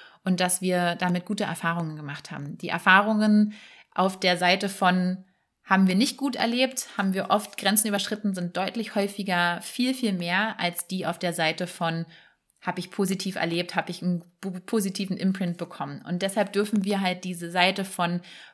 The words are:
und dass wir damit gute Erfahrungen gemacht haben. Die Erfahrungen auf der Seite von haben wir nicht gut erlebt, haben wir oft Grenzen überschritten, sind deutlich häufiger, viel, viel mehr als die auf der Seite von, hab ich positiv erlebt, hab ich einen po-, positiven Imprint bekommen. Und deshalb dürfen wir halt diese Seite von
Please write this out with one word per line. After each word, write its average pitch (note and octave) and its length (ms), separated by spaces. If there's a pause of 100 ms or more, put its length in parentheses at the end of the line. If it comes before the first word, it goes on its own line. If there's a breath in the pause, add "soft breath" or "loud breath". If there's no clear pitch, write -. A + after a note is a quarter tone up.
(240 loud breath)
und F3+ 160
dass F3+ 200
wir F3 360
damit F3+ 280
gute G#3 200
Erfahrungen E3+ 520
gemacht D3 340
haben. C#3+ 280
Die F3 100
Erfahrungen G#3 840 (400 loud breath)
auf F#3+ 260
der F3+ 160
Seite F#3 320
von F#3 560 (400 soft breath)
haben F#3+ 220
wir F#3 80
nicht B3 220
gut C4+ 200
erlebt, B3+ 600
haben F#3+ 180
wir - 160
oft - 260
Grenzen G#3 320
überschritten, G3+ 460
sind F3 220
deutlich G#3 380
häufiger, F#3 680
viel, B3+ 320
viel A#3 180
mehr F#3 460
als F3 280
die F#3 200
auf E3+ 120
der F3 140
Seite D#3+ 340
von, E3 380 (560 loud breath)
hab F3 180
ich F3 120
positiv F#3+ 460
erlebt, E3+ 380
hab F3 140
ich F3 140
einen F3 220 (160)
po-, F#3 260
positiven F#3+ 500
Imprint F#3 420
bekommen. D3 480
Und F3+ 160
deshalb G3 300
dürfen G#3 320
wir G3 160
halt F#3 240
diese E3+ 260
Seite F#3 340
von F3 360 (340 loud breath)